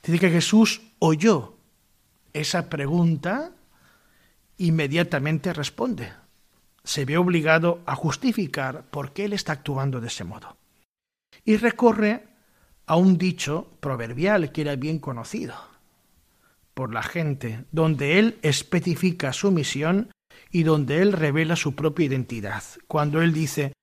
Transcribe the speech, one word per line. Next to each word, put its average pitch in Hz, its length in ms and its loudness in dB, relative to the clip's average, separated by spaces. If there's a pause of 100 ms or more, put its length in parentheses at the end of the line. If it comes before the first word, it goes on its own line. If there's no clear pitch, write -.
Dice 165 160 0
que 185 100 4
Jesús 190 520 4 (180)
oyó 160 580 2 (760)
esa 160 360 -4
pregunta, 170 800 0 (1040)
inmediatamente 160 920 0
responde. 151 640 -6 (720)
Se 143 220 -4
ve 147 120 0
obligado 170 720 2
a 135 80 -4
justificar 147 960 -2
por 139 220 -10
qué 196 120 -6
él 208 80 -2
está 190 200 -4
actuando 135 460 -4
de 113 80 -8
ese - 160 -10
modo. - 320 -14 (880)
Y 214 120 4
recorre 220 680 2 (580)
a 156 120 2
un 185 200 6
dicho 170 600 -4
proverbial 139 720 -2
que 160 100 -6
era 147 140 -4
bien 151 240 -4
conocido 123 560 -10 (1200)
por 123 180 -8
la 113 80 -4
gente, 135 680 -6
donde 156 480 2
él 226 240 2
especifica 165 880 0
su 202 180 0
misión 170 600 0 (400)
y 170 120 2
donde 151 380 2
él 202 120 4
revela 160 420 2
su 143 200 -2
propia 151 320 0
identidad. 113 560 -4 (240)
Cuando 151 340 0
él 165 120 4
dice 147 500 -2